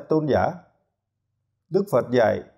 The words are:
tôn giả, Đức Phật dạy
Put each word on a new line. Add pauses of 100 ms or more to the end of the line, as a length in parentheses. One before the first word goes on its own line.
tôn
giả, (1160)
Đức
Phật
dạy (140)